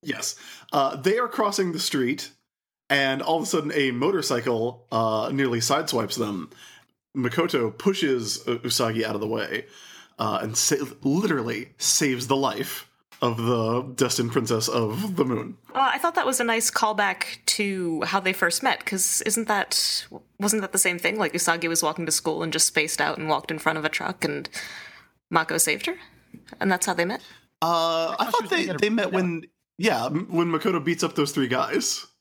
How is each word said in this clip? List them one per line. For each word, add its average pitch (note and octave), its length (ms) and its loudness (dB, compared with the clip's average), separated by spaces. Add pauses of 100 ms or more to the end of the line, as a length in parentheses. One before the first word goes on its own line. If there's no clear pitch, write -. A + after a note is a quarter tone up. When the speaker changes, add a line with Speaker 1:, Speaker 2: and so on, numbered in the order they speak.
Speaker 1:
Yes. - 340 -6 (360)
Uh, C#3+ 240 2
they F#3+ 220 2
are A#3+ 100 0
crossing G3 440 0
the D#3+ 60 -6
street, C3 520 -2 (580)
and C#3 320 2
all D#3+ 160 0
of D#3 60 0
a - 40 -4
sudden D3 280 0
a C#3 160 2
motorcycle, B2 1000 0
uh, A2+ 440 2
nearly B2+ 260 2
sideswipes C3 560 0
them. G#2+ 320 -4 (640)
Makoto B2 640 0
pushes C3+ 720 0
U-, A#2+ 140 0
Usagi A2+ 440 0
out A2 100 -4
of G2+ 60 -2
the G#2+ 80 -4
way, A2 380 -4 (520)
uh, G#2+ 220 0
and A2 160 -4
sa-, - 200 2 (260)
literally C#3 760 0
saves B2+ 500 0
the C3+ 100 4
life B2+ 520 -2 (320)
of A#2+ 160 2
the A#2 460 2 (120)
destined A#2+ 380 0
princess A2+ 340 0
of A2+ 480 0
the D3+ 100 2
moon. A#2 320 -2 (160)
Speaker 2:
Well, C4 160 2
I B3 100 0
thought E4+ 180 0
that E4+ 100 2
was B3+ 140 0
a A#3+ 40 0
nice A3+ 280 0
callback G3+ 680 0 (160)
to F#3 480 -2
how F3+ 160 0
they F#3 140 2
first E3+ 320 0
met, - 200 2
'cause - 400 0
isn't A3 220 0
that, - 580 0 (360)
wasn't G#3 220 2
that F#3+ 100 -6
the - 60 0
same F3 200 2
thing? F#3 220 0
Like, E3+ 120 2
Usagi E3+ 360 0
was E3+ 160 0
walking D#3+ 220 -2
to E3 40 -2
school D#3 320 0
and D#3+ 100 -4
just D#3+ 140 4
spaced D#3 340 0
out D3 180 0
and D#3 100 -4
walked D3+ 240 0
in D#3 80 -6
front D#3+ 180 0
of D3+ 60 -6
a D#3 40 2
truck, - 360 -4
and C#3+ 240 -4 (840)
Mako D#3+ 280 0
saved D#3+ 280 0
her? F4 80 -4 (640)
And F#3+ 140 2
that's F3 120 2
how F#3 100 0
they E3+ 100 2
met? E3+ 160 -4 (420)
Speaker 1:
Uh, D#3+ 40 2
I E3 520 2
Speaker 3:
I A3 60 2
thought A#3 80 -2
Speaker 1:
thought A#4+ 60 2
Speaker 3:
she A4+ 40 0
was G3 80 -6
Speaker 1:
they, F4 160 2
Speaker 3:
gonna E3+ 140 -4
Speaker 1:
they G#3 100 2
met A3+ 140 2
Speaker 3:
beat - 20 -2
up. - 60 -4
Speaker 1:
when, F3+ 320 0 (340)
yeah, C#3+ 280 2
m-, D3+ 220 -2
when E3+ 220 2
Makoto D#3+ 340 0
beats E3 200 0
up D#3 100 -2
those C#3+ 160 2
three C3+ 160 0
guys. - 580 0 (160)